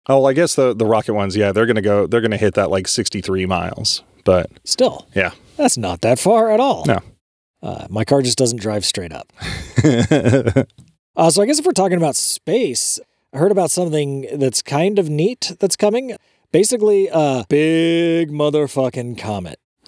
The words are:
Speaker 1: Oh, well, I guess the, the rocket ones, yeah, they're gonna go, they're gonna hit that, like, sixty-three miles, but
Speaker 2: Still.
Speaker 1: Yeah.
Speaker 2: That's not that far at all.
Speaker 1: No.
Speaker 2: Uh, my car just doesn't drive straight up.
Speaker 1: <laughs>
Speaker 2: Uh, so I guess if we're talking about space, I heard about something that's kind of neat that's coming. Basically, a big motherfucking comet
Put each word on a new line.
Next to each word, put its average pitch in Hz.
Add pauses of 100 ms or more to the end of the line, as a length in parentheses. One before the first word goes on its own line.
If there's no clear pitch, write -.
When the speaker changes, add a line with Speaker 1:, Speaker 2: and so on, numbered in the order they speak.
Speaker 1:
Oh, 135
well, 135
I 135
guess 160
the, 127
the 113
rocket 110
ones, 98
yeah, 101
they're 110
gonna 110
go, 104
they're 113
gonna 110
hit 101
that, 95
like, 95
sixty-three 95
miles, 90 (200)
but 90 (160)
Speaker 2:
Still. -
Speaker 1:
Yeah. 185 (240)
Speaker 2:
That's -
not 92
that 113
far 220
at 220
all. 240
Speaker 1:
No. 101 (640)
Speaker 2:
Uh, -
my 107
car 139
just 120
doesn't 120
drive 104
straight 85
up. - (500)
Speaker 1:
<laughs> 120 (520)
Speaker 2:
Uh, 170
so 190
I 208
guess 294
if 302
we're 359
talking 185
about 156
space, - (320)
I -
heard 180
about 185
something 147 (120)
that's 131
kind 180
of 165
neat 170
that's 190
coming. 233 (380)
Basically, 208
a 135
big 165
motherfucking 135
comet 98 (300)